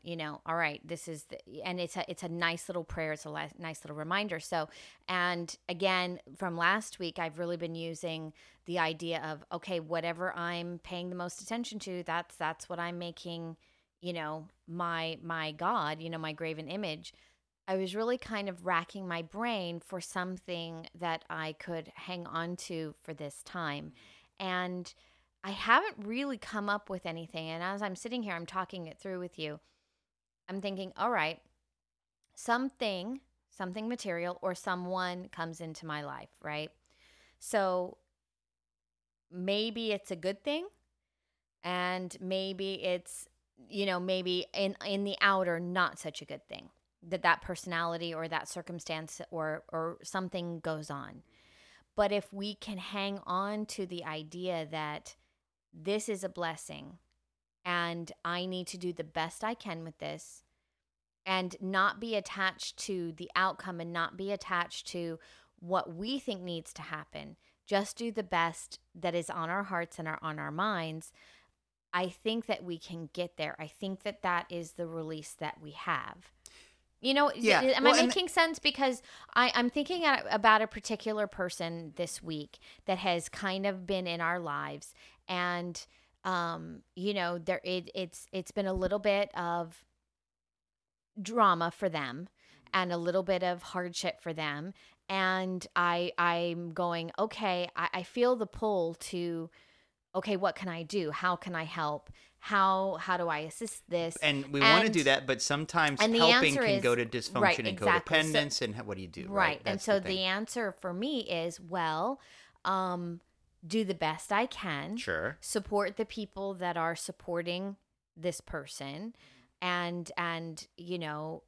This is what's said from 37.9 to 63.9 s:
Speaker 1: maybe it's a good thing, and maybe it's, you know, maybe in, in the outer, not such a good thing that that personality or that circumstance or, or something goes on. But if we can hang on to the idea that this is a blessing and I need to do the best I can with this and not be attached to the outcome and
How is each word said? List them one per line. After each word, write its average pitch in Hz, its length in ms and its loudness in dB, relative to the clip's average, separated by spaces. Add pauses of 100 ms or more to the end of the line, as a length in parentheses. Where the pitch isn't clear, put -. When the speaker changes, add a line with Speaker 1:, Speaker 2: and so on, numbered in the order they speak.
Speaker 1:
maybe 214 560 0
it's 202 200 -2
a 190 40 -2
good 180 280 -2
thing, 311 240 -2 (960)
and 180 580 0
maybe 190 640 -2
it's, 180 440 -2 (400)
you 202 180 0
know, 185 140 2
maybe 180 540 2
in, 196 220 2 (100)
in 202 180 0
the 202 180 0
outer, 190 380 4
not 175 380 2
such - 240 -8
a 143 40 -14
good 139 220 -10
thing - 220 -12 (360)
that 170 180 -2
that - 180 8
personality 170 720 -2
or 160 140 -4
that 160 200 -2
circumstance 160 720 -8 (120)
or, 156 380 -2
or 165 340 -4
something 175 560 -4
goes 156 300 -4
on. 135 320 -10 (760)
But 202 160 4
if 202 200 0
we 202 240 -4
can 208 220 -8
hang 196 480 -4
on 202 420 0
to 202 180 -4
the 175 200 -8
idea 160 640 -4
that 151 440 -6 (580)
this 196 340 -2
is 196 160 -2
a 190 60 -2
blessing 160 680 -6 (680)
and 170 460 0 (120)
I 175 220 0
need 185 220 -4
to 190 100 -8
do 180 160 -2
the 165 100 -6
best 160 400 -4
I 220 120 -2
can 165 280 -8
with 160 140 -12
this - 460 -10 (800)
and 185 340 0
not 196 400 2
be 226 160 -2
attached 196 680 -2
to 175 280 -2
the 165 220 -10
outcome 185 440 2
and 170 120 -6